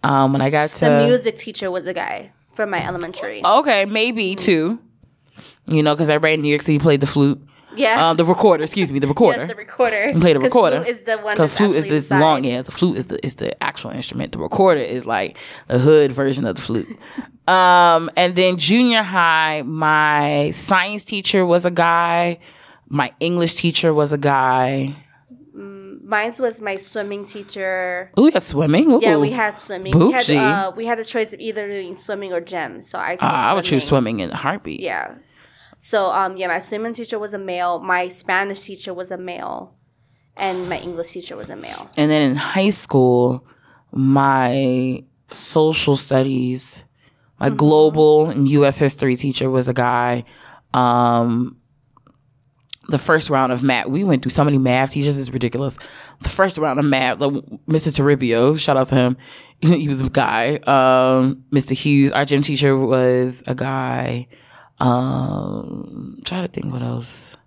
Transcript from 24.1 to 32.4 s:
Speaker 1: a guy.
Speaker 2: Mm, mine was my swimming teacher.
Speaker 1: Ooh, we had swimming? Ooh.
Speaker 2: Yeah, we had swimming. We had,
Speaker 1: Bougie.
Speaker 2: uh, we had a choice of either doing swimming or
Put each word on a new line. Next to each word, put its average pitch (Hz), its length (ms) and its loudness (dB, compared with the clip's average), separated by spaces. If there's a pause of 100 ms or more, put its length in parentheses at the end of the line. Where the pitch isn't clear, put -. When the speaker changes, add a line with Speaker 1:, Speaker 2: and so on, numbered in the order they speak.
Speaker 1:
a 147 60 -2
guy. 135 760 0 (580)
Speaker 2:
Mm, 196 520 -20
mine 214 340 -4
was 226 220 -2
my 202 160 -6
swimming 202 500 -8
teacher. 185 880 -8
Speaker 1:
Ooh, 208 60 6
we 311 80 8
had 190 140 -2
swimming? 160 480 2
Ooh. 233 100 6
Speaker 2:
Yeah, 196 140 4
we 143 140 4
had 220 280 -4
swimming. 180 400 -2
We 208 140 6
had, 254 80 0
Speaker 1:
Bougie. - 160 2
Speaker 2:
uh, 196 400 0
we 226 100 -8
had 233 140 -2
a 220 40 -10
choice 220 280 -6
of 202 80 -18
either 214 260 -8
doing 196 300 -10
swimming 196 360 -8
or 170 80 -4